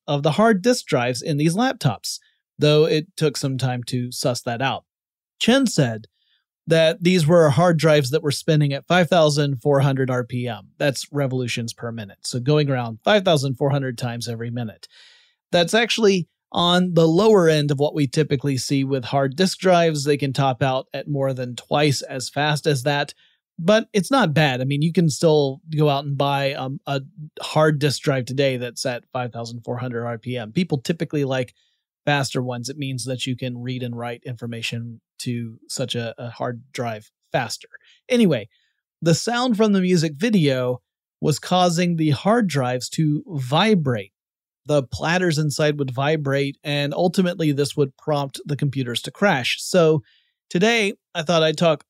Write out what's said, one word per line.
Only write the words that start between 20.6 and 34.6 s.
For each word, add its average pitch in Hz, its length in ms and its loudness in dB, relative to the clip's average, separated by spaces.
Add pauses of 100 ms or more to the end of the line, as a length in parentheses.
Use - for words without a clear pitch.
out 131 300 -2
at 139 140 -10
more 135 240 -2
than 127 240 -8
twice 147 460 0
as 131 260 -10
fast 151 380 -2
as 139 180 0
that, 143 300 -2 (460)
but 208 340 2
it's 196 160 -2
not 240 240 2
bad. 135 260 2
I 131 40 -4
mean, 143 180 -2
you 165 100 2
can 170 180 2
still 147 520 2 (140)
go 151 140 2
out 139 160 -2
and 139 120 -4
buy, 139 360 0
um, 135 340 -8
a 139 140 -4 (380)
hard 156 380 2
disk 139 240 -2
drive 135 240 -2
today 131 320 0
that's 120 280 -8
at 123 260 -6
five 123 200 -6
thousand 117 300 -12
four 120 160 -8
hundred 120 280 -6
R 117 140 -8
P 123 180 -8
M. 110 140 -10
People 160 300 -2
typically 160 420 -4
like 131 320 -4 (500)
faster 139 380 -2
ones. 120 260 -8
It 143 80 -12
means 135 280 -8
that 127 200 -6
you 131 100 -4
can 123 220 -8
read 123 240 -8
and 120 160 -8
write 120 280 -10
information 117 760 -10 (180)